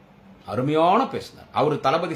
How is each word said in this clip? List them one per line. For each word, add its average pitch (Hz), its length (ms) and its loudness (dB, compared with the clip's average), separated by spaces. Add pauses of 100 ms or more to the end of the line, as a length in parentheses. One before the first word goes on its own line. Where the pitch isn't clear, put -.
(460)
அருமையான 156 600 2
பேசினார். - 440 -12
அவரு 139 280 0
தளபதி 160 360 0